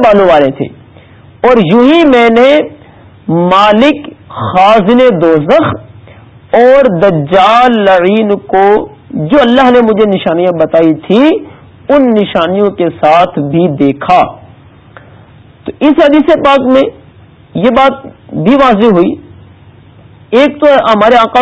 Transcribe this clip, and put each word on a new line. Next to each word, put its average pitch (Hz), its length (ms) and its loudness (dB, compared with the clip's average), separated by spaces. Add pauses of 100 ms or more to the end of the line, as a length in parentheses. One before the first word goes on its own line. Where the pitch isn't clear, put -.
بالوں 202 260 2
والے 147 280 2
تھے، 139 100 -8 (800)
اور 247 160 2
یوں 214 200 0
ہی 320 260 2
میں 240 240 2
نے 247 160 2 (1000)
مالک 214 580 0 (280)
خازن 208 680 0 (200)
دوزخ 165 440 0 (920)
اور 262 300 4 (140)
دجال 196 800 0
لعین 196 480 0 (180)
کو 190 180 0 (600)
جو 262 160 0
اللہ 247 300 2
نے 247 160 4
مجھے 214 220 0
نشانیاں 180 480 -2
بتائی 160 360 0 (120)
تھی 214 160 0 (680)
ان 277 220 2
نشانیوں 196 640 -2
کے 170 100 -2 (100)
ساتھ 160 420 0 (100)
بھی 165 180 -2 (100)
دیکھا۔ 143 440 -2 (1400)
تو - 60 -10 (100)
اس 311 220 2
حدیث 302 280 2 (140)
پاک 277 280 0
میں 269 100 2 (760)
یہ 226 200 -2
بات 269 280 -2 (400)
بھی 254 160 2
واضح 226 340 0
ہوئی، 170 160 0 (1200)
ایک 285 280 0
تو 294 100 2 (120)
ہمارے 220 340 2
آقا 226 240 0